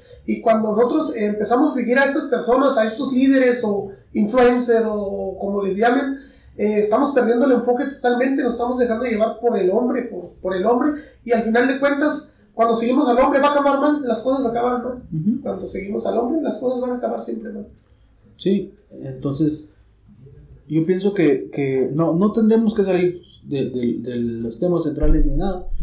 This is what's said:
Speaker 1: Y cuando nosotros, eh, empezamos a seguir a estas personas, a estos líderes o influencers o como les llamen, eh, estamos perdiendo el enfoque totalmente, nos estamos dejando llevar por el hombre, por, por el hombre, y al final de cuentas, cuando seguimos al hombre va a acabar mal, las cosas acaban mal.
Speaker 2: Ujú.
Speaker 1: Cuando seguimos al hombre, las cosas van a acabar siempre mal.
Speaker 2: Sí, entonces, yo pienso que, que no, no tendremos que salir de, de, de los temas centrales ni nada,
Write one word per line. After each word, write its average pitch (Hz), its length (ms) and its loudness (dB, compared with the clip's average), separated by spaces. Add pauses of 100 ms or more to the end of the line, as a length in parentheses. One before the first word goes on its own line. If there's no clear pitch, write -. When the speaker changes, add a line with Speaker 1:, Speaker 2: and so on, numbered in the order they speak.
(260)
Speaker 1:
Y 214 140 -4
cuando 220 340 2
nosotros, 277 400 2
eh, 214 120 0
empezamos 247 440 2
a - 60 -6
seguir 240 220 2
a 277 60 4
estas 277 220 0
personas, 254 500 2
a 220 80 4
estos 240 280 -4
líderes 254 500 4
o 196 300 -2 (200)
influencers 240 720 2
o 196 520 -6
como 202 240 -4
les 190 140 -2
llamen, 269 400 0 (400)
eh, 208 240 0
estamos 226 340 2
perdiendo 247 320 2
el 262 60 4
enfoque 247 320 0
totalmente, 262 580 -2
nos 240 120 -2
estamos 247 260 -4
dejando 233 240 0
llevar 220 360 -2
por 226 160 0
el 185 140 2
hombre, 240 320 0
por, 175 280 -12 (120)
por 185 140 -4
el 185 100 -2
hombre, 269 340 0 (240)
y 233 60 -6
al 220 140 2
final 240 240 2
de 269 100 -2
cuentas, 277 560 -2 (180)
cuando 226 220 2
seguimos 247 340 2
al 240 120 4
hombre 277 200 4
va 285 80 4
a 294 40 2
acabar 277 280 2
mal, 294 220 2
las 233 200 -4
cosas 254 280 0
acaban 240 320 -2
mal. - 200 -8 (100)
Speaker 2:
Ujú. 175 280 -2
Speaker 1:
Cuando 185 280 -8
seguimos 208 380 -8
al 196 120 0
hombre, 285 240 -2
las 220 160 -4
cosas 254 220 -2
van 247 100 -4
a 247 60 -4
acabar 226 260 -6
siempre 214 300 -10
mal. 208 160 -14 (680)
Speaker 2:
Sí, - 380 -2 (160)
entonces, 143 800 -6 (960)
yo 156 180 0
pienso 185 300 0
que, 147 380 2
que 135 420 0
no, 160 200 2
no 202 180 2
tendremos 220 420 4
que 202 80 0
salir 180 400 0 (220)
de, 139 260 -4
de, 120 300 -2
de 123 160 -8
los 117 420 -6
temas 175 240 0
centrales 151 420 4
ni 139 120 2
nada, 180 320 -2 (140)